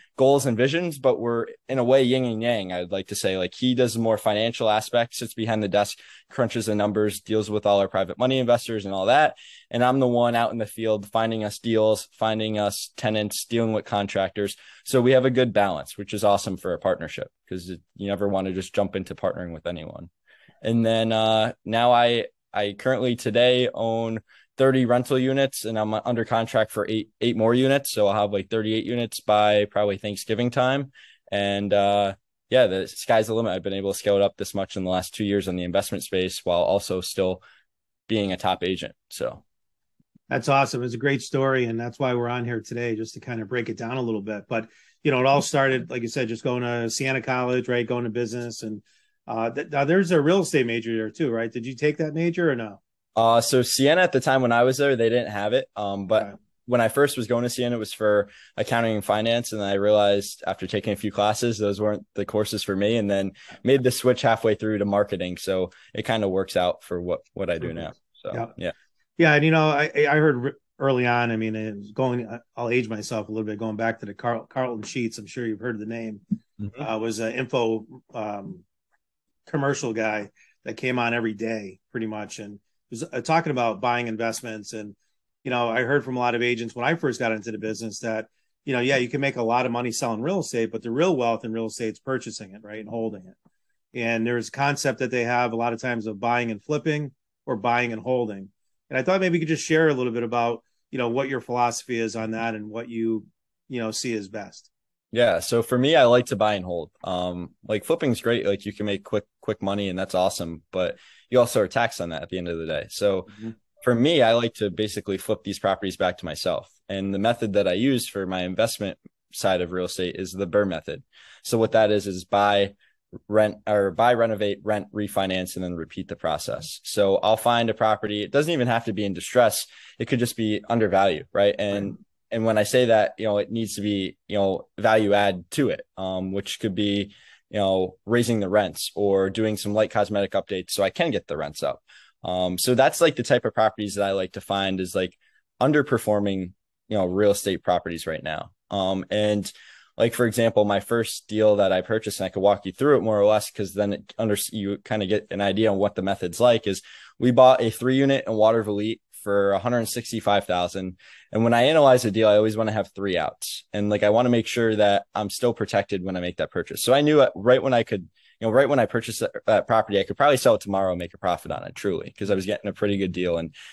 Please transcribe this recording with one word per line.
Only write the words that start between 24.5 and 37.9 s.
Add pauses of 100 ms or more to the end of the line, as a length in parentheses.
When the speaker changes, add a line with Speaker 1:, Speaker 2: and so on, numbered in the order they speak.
Speaker 1:
thirty
rental
units,
and
I'm
under
contract
for
eight, (120)
eight
more
units.
So
I'll
have,
like,
thirty-eight
units
by
probably
Thanksgiving
time. (400)
And,
uh, (340)
yeah,
the
sky's
the
limit.
I've
been
able
to
scale
it
up
this
much
in
the
last
two
years
in
the
investment
space
while
also
still (640)